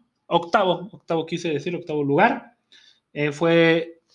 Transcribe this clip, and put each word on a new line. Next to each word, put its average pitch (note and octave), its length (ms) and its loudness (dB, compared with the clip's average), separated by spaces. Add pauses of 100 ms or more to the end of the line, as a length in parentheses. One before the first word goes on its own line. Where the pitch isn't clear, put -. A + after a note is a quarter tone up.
(260)
octavo, F3+ 680 0
octavo E3 320 -4
quise E3 240 -6
decir, D#3 260 -4
octavo D3+ 300 -4
lugar. D#3+ 540 0 (560)
Eh, D3 180 -2
fue, E3 720 2 (120)